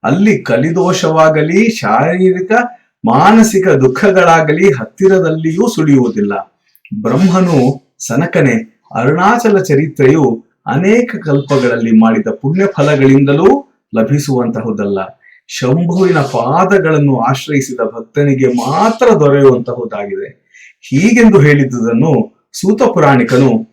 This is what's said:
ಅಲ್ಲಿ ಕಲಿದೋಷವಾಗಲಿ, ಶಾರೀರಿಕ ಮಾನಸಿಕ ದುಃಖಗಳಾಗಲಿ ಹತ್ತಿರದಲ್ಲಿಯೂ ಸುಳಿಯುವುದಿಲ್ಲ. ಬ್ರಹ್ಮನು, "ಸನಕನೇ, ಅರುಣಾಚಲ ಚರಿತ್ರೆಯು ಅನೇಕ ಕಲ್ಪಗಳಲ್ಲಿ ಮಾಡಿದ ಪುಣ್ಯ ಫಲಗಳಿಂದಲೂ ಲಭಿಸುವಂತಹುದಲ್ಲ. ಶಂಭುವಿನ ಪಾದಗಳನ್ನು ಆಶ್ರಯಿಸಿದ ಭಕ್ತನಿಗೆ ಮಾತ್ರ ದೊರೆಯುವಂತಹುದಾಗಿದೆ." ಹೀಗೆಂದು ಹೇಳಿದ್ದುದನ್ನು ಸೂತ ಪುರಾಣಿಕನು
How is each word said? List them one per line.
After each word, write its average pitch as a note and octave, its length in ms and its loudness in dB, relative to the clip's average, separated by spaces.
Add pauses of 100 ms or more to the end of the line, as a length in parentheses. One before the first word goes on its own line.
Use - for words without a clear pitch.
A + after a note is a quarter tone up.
ಅಲ್ಲಿ F#3+ 340 0
ಕಲಿದೋಷವಾಗಲಿ, D#3+ 1300 0
ಶಾರೀರಿಕ F3+ 800 -2 (540)
ಮಾನಸಿಕ F#3+ 600 4
ದುಃಖಗಳಾಗಲಿ E3 1040 2
ಹತ್ತಿರದಲ್ಲಿಯೂ D#3+ 1040 0
ಸುಳಿಯುವುದಿಲ್ಲ. G#2+ 840 -2 (400)
ಬ್ರಹ್ಮನು, D#3 800 0 (260)
"ಸನಕನೇ, C3 760 -2 (140)
ಅರುಣಾಚಲ G3 640 0
ಚರಿತ್ರೆಯು D3 880 0 (200)
ಅನೇಕ G#3 500 -2
ಕಲ್ಪಗಳಲ್ಲಿ B2 840 -2
ಮಾಡಿದ A2 280 0
ಪುಣ್ಯ D#3+ 380 -4
ಫಲಗಳಿಂದಲೂ C#3+ 1080 2 (220)
ಲಭಿಸುವಂತಹುದಲ್ಲ. A2+ 1040 -4 (480)
ಶಂಭುವಿನ E3+ 720 -2
ಪಾದಗಳನ್ನು D3 1000 0
ಆಶ್ರಯಿಸಿದ C3 600 -4
ಭಕ್ತನಿಗೆ B2+ 680 -2
ಮಾತ್ರ F#3 580 -2 (140)
ದೊರೆಯುವಂತಹುದಾಗಿದೆ." A#2 1300 0 (360)
ಹೀಗೆಂದು G#3+ 580 4
ಹೇಳಿದ್ದುದನ್ನು C3+ 1120 0
ಸೂತ G#3+ 300 -2
ಪುರಾಣಿಕನು C3 880 0